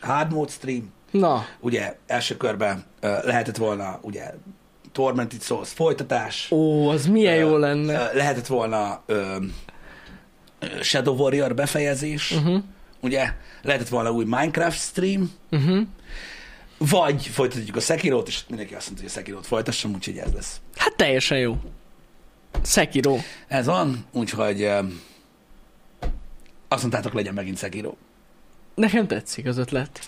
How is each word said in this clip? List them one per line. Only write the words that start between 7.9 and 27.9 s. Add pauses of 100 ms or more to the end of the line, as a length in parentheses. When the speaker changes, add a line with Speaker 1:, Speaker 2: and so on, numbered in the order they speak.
Speaker 1:
ö,
lehetett
volna,
ö, (1200)
ö, (160)
Shadow
Warrior
befejezés.
Speaker 2:
Mhm. (460)
Speaker 1:
Ugye, (320)
lehetett
volna
új
Minecraft
stream. (180)
Speaker 2:
Mhm. (1000)
Speaker 1:
Vagy
folytatjuk
a
Sekirot,
és
mindenki
azt
mondta,
hogy
a
Sekirot
folytassam,
úgyhogy
ez
lesz. (140)
Speaker 2:
Hát
teljesen
jó. (1080)
Sekiro. (300)
Speaker 1:
Ez
van,
úgyhogy,
ö, (1900)
azt
mondtátok,
legyen
megint
Sekiro. (840)